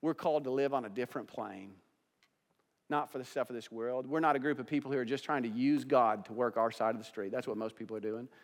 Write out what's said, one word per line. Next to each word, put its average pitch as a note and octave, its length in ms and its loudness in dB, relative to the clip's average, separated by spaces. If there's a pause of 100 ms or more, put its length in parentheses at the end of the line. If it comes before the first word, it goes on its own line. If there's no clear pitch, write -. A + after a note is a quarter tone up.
We're D#3 140 2
called D3+ 300 0
to C3 80 -2
live C#3 200 2
on C3 120 2
a A2 40 -8
different A#2 380 -4
plane, G2+ 460 -8 (1160)
not D3 220 0
for - 80 -6
the - 60 -6
stuff C3 260 -2
of B2 60 -6
this - 160 -10
world. B2 340 -4
We're D3 140 0
not D3+ 160 6
a - 20 2
group C3+ 220 0
of A#2+ 80 -6
people C3+ 240 0
who C#3 60 0
are B2 60 0
just B2+ 200 -2
trying C#3+ 180 0
to A#2 60 -2
use B2+ 360 2
God A#2 420 4
to A#2 60 -12
work A#2 240 0
our A2+ 140 4
side A2+ 240 2
of A#2 40 -6
the G#2+ 60 -10
street. G2+ 280 -6
That's B2 160 -2
what A2 80 -2
most A2 180 -4
people A2 220 -10
are G#2+ 40 -6
doing. A2 280 -4 (160)